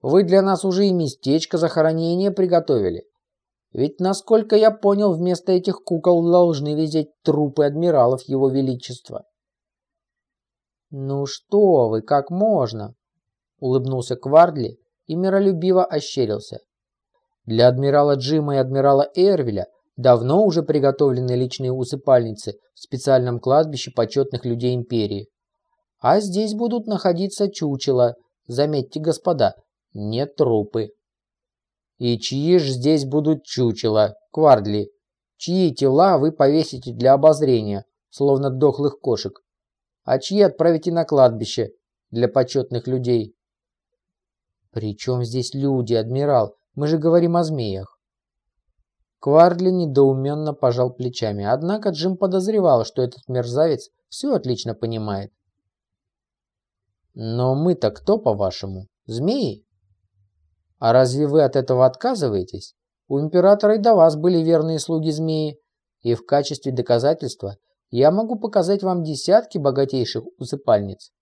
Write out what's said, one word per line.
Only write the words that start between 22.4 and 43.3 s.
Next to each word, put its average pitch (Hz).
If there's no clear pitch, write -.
в -
специальном 127
кладбище 143
почетных 131
людей 123
Империи. 110
А 196
здесь 208
будут 233
находиться 196
чучела, 131
заметьте, 143
господа" 156
не 110
трупы. 113
"И 120
чьи 151
ж 139
здесь 139
будут 147
чучела, 107
Квардли? 104
Чьи 175
тела 151
вы 151
повесите 139
для 123
обозрения, 135
словно 139
дохлых 139
кошек? -
А 127
чьи 196
отправите 170
на 170
кладбище 117
для 117
почетных 127
людей?" 120